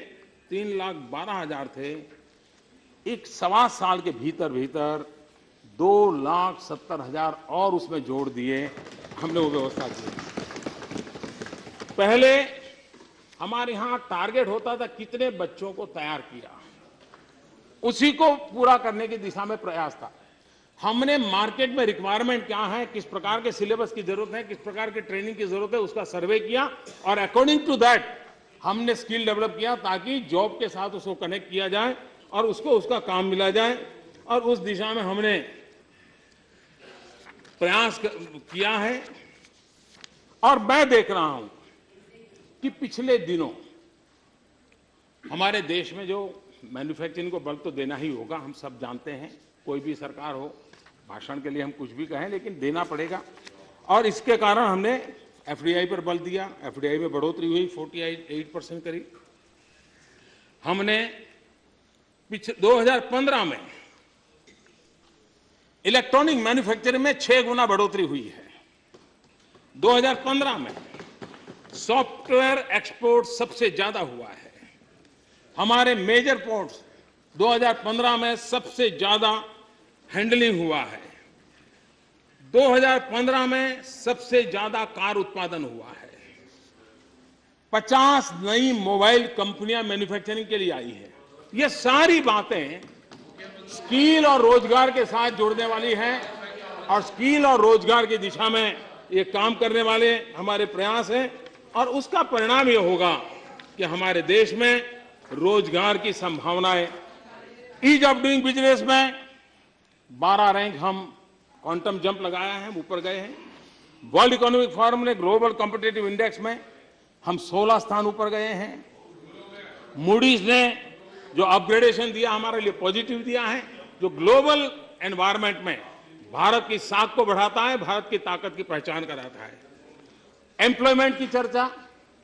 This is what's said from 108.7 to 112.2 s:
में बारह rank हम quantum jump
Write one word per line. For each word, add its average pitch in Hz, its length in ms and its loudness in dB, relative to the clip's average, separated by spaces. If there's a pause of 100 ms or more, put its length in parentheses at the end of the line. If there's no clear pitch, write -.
में 262 440 2 (840)
बारह 196 380 4
rank 196 260 0
हम 185 420 -6 (440)
quantum 170 360 -4
jump 190 240 -2